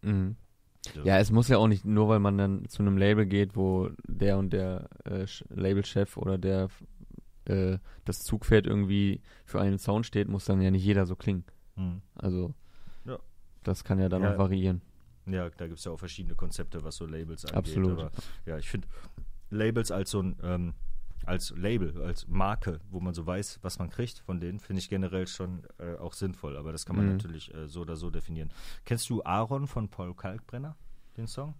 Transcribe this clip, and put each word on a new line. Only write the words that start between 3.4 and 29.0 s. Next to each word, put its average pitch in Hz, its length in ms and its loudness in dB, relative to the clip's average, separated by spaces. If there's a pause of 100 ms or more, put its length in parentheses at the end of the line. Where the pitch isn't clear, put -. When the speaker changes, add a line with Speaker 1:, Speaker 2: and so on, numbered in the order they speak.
Speaker 1:
wo 95 360 2 (180)
der 98 300 4
und 95 140 0
der, 92 360 -2 (160)
äh, 95 180 -4
Sch-, - 280 -10
Labelchef 98 680 0
oder 95 200 0
der, 95 320 2 (800)
äh, 92 320 2 (260)
das - 160 -4
Zugpferd 107 460 6
irgendwie 101 540 2 (240)
für - 160 -2
einen 98 180 2
Sound 110 280 0
steht, 104 220 0
muss 98 180 -2
dann 95 160 4
ja 95 80 6
nicht 95 140 4
jeder 98 220 6
so 90 100 -4
klingen. 92 280 -2 (320)
Speaker 2:
Mhm. 92 240 -4 (140)
Speaker 1:
Also, 90 400 -2 (500)
Speaker 2:
Ja. 127 140 -10 (440)
Speaker 1:
das - 220 -2
kann 95 140 2
ja 92 100 4
dann 92 140 2
Speaker 2:
Ja. 101 120 4
Speaker 1:
auch 92 40 0
variieren. 92 420 2 (460)
Speaker 2:
Ja, 90 240 -4
da 85 160 -10
gibt's 82 180 -12
ja 85 80 -8
auch 80 60 -8
verschiedene 85 380 -4
Konzepte, 85 480 0
was 78 120 -8
so 82 100 -8
Labels 80 380 -8
angeht. - 140 -4
Speaker 1:
Absolut. 92 340 2
Speaker 2:
Aber 80 180 -2 (360)
ja, 80 120 -4
ich - 100 -4
find - 180 -4 (640)
Labels 110 400 0
als 92 200 -2
so 104 120 0
ein, 92 200 -2
ähm, 87 320 -2 (520)
als 92 300 -2
Label, 90 460 0
als - 260 -4
Marke, 95 520 0 (100)
wo 92 100 -6
man 90 140 -2
so 82 120 -6
weiß, 95 360 -4
was 90 160 -6
man 85 120 -4
kriegt - 300 -6
von 90 200 -4
denen, 87 180 -6
finde 95 220 -6
ich - 100 -8
generell 92 360 -2
schon, 90 360 -8 (160)
äh, 85 200 -8
auch 85 140 -8
sinnvoll. 85 440 -6
Aber 76 160 -8
das 80 140 -8
kann - 100 -2
man 101 100 4
Speaker 1:
Mhm. 98 60 4
Speaker 2:
natürlich, 85 420 -6
äh, 78 140 -10
so 82 140 -10
oder 80 140 -8
so 85 140 -6
definieren. 80 400 -2 (340)
Kennst - 260 -2